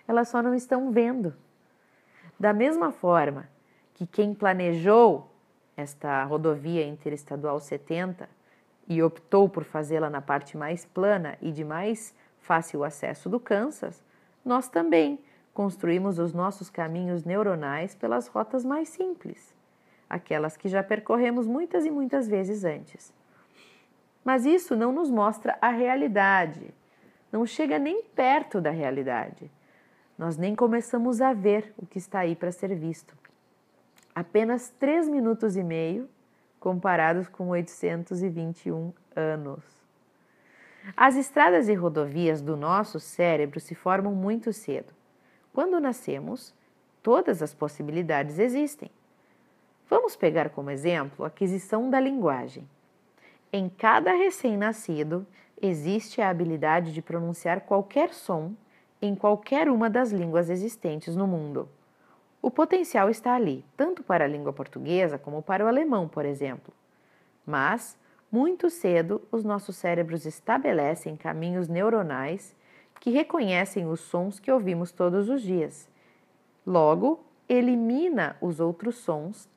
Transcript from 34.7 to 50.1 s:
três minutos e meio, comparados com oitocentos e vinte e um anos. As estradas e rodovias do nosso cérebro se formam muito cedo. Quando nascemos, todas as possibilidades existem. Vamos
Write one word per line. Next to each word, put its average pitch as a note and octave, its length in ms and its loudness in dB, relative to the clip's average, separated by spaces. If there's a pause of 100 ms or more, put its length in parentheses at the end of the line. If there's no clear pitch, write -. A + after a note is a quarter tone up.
três D4+ 280 2
minutos A3+ 480 0
e F#3+ 60 -2
meio, E3+ 460 -2 (500)
comparados F3 680 2
com F3+ 200 -8
oitocentos F3 720 -4
e F#3+ 60 0
vinte E3 380 -6
e F3 60 -2
um E3 200 -6 (220)
anos. D#3 500 -4 (1300)
As C4 200 6
estradas D4 520 4
e G#3+ 60 4
rodovias D#3 640 0
do D3+ 160 -4
nosso E3+ 440 -2
cérebro D#3 580 0
se E3 160 -12
formam F#3+ 380 0
muito G#3 400 -2
cedo. - 400 -8 (600)
Quando F4 280 0
nascemos, G#3 760 -6 (480)
todas A#3+ 400 2
as D3+ 100 -4
possibilidades D3+ 880 -4
existem. B3+ 520 -2 (1000)
Vamos A#4+ 280 2